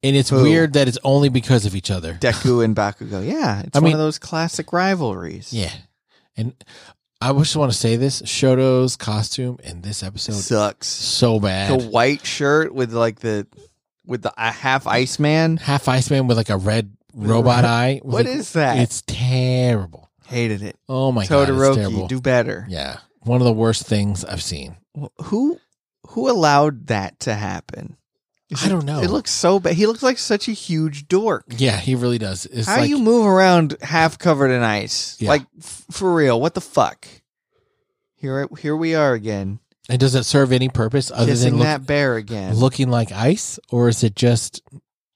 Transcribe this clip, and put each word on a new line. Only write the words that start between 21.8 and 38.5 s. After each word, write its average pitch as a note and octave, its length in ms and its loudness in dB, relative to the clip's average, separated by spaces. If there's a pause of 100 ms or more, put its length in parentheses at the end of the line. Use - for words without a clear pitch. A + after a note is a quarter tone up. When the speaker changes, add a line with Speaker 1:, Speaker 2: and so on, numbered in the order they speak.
Speaker 2:
do C3 120 -6
better. B2 500 -2
Speaker 1:
Yeah. C#2 280 -8 (240)
One A#2+ 180 0
of B2 60 4
the A#2 80 4
worst A2+ 340 0
things G2+ 380 -2
I've F2 180 -10
seen. D2 320 -10 (240)
Speaker 2:
Wh-, - 240 -14
who, C4+ 360 -2 (480)
who B3+ 220 -4
allowed D3 580 2
that G2+ 340 -4
to A#2 140 -4
happen? F#2+ 600 -10 (540)
Is - 140 -6
Speaker 1:
I - 40 0
Speaker 2:
it - 20 2
Speaker 1:
don't F3 160 0
know. D3 160 -2
Speaker 2:
It F3 80 0
looks A#3+ 220 -4
so F#3 280 2
bad. F3 140 0
He G3 140 2
looks A3+ 160 -2
like B3+ 140 2
such - 300 -2
a A#3 40 -4
huge D#3 560 -4
dork. F#3 420 0
Speaker 1:
Yeah, A#2+ 280 0
he B2+ 180 -2
really B2 240 0
does. G2 260 -8
It's A#2 220 -6
Speaker 2:
How G3+ 140 0
Speaker 1:
like C#4+ 80 0
Speaker 2:
you C#4+ 100 0
move A3+ 260 4
around F#3 560 4
half D#3+ 380 0
covered C#3 320 2
in B2 100 2
ice? G#2+ 580 -4
Speaker 1:
Yeah. G#2+ 100 -2
Speaker 2:
Like, C#3+ 140 2 (140)
f-, - 340 -20
for F#3 220 -2
real, C#3 280 4
what D#3+ 120 0
the F#3 80 -6
fuck? - 460 -2 (1080)
Here, C#3 320 -6 (120)